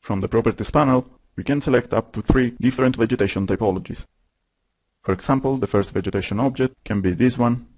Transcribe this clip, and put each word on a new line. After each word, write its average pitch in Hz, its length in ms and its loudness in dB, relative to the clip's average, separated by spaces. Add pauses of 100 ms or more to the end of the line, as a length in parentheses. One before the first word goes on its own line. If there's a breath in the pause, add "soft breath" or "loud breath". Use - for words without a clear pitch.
From 98 200 -4
the 95 80 -4
properties 113 420 0
panel, 131 380 2 (260)
we - 80 -10
can 143 200 0
select 123 320 0
up - 180 -2
to 107 80 -6
three 123 300 2 (100)
different 131 360 2
vegetation 104 500 0
typologies. 95 580 -2 (960)
For 101 100 -2
example, 135 440 0
the 120 100 -2
first 101 260 0
vegetation 98 460 -4
object 131 360 0 (100)
can 104 160 -2
be 92 120 0
this 123 260 2
one 120 280 0 (120)